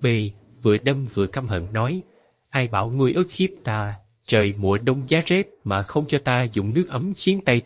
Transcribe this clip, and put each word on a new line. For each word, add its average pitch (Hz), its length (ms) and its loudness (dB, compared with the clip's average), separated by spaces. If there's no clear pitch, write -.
bê, 110 280 0
vừa 107 160 6
đâm 139 360 -2
vừa 98 120 2
căm 131 200 -6
hận 92 260 -2
nói: 131 300 -2
"Ai 127 180 0
bảo 110 220 -2
ngươi 131 220 2
ức 180 200 0
hiếp 190 180 0
ta, 107 300 -4
trời 101 320 4
mùa 98 200 2
đông 131 300 0
giá 160 180 2
rét 185 200 2
mà 101 180 -2
không 151 260 -2
cho 143 100 0
ta 127 340 0
dùng 107 220 -2
nước 175 140 0
ấm 156 280 -4
khiến 190 280 0
tay 120 220 4